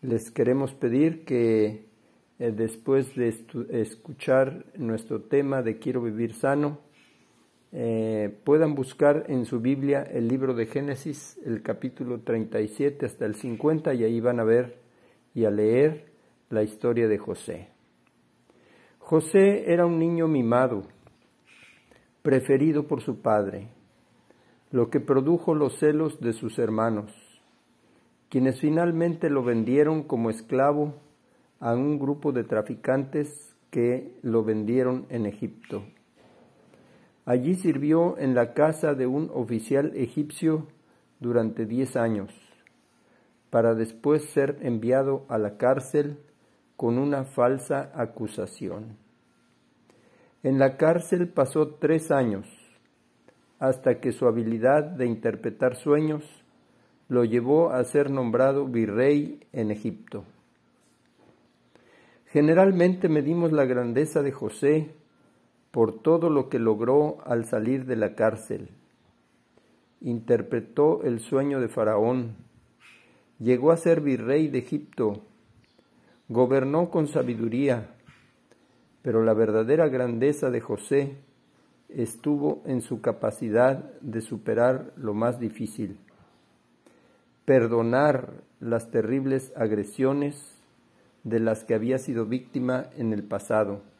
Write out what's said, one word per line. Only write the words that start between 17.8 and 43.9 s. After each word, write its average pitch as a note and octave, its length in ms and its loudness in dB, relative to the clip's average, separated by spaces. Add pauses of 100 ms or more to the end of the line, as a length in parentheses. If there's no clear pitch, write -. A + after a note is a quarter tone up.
José F#3+ 760 2
era E3+ 120 4
un E3+ 140 0
niño E3 300 0
mimado, B2 540 2 (1400)
preferido C#3+ 680 2
por C3+ 140 -2
su A2+ 180 -6
padre, G2+ 480 0 (1040)
lo A#2+ 200 0
que C#3+ 80 2
produjo D3 560 2
los D3 240 0
celos D3+ 420 2
de A#2 100 0
sus A2+ 280 -6
hermanos, A2 520 0 (1160)
quienes C3 300 0
finalmente E3 720 0
lo C3+ 120 0
vendieron C3 600 2
como A2+ 260 -2
esclavo C#3+ 640 0 (680)
a A#2 140 -2
un C#3+ 240 0
grupo C#3+ 340 -2
de B2 120 -2
traficantes C3+ 1120 -4 (160)
que A#2+ 500 -2
lo A2+ 220 0
vendieron A#2+ 680 0
en A#2 160 -4
Egipto. - 580 -10 (1400)
Allí B2+ 300 0
sirvió E3 640 0
en C3 160 0
la A#2+ 180 2
casa D#3 400 0
de C3 140 -2
un C#3+ 260 -2
oficial B2 600 -2
egipcio D3+ 720 -4 (520)
durante A2+ 460 0
diez B2 300 -4
años, A2+ 360 -2 (1160)
para A#2 240 2
después C#3+ 520 0